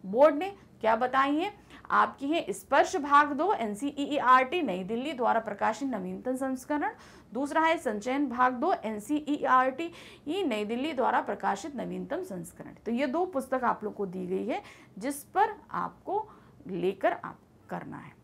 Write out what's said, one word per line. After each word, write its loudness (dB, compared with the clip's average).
बोर्ड 6
ने -4
क्या 4
बताई 2
हैं, -2
आपकी 2
है -2
स्पर्श 2
भाग 6
दो 2
एनसीईईआरटी 2
नई -2
दिल्ली -4
द्वारा 2
प्रकाशित -2
नवीनतम -4
संस्करण, -4
दूसरा 0
है 4
संचयन -2
भाग 4
दो 2
एनसीईईआरटी 0
नई 0
दिल्ली -4
द्वारा 2
प्रकाशित -4
नवीनतम -6
संस्करण। -12
तो -2
ये 0
दो 0
पुस्तक -2
आप 0
लोग -6
को -4
दी -8
गई -2
है -4
जिस -6
पर 0
आपको -4
लेकर 0
आप -12
करना -10
है। -16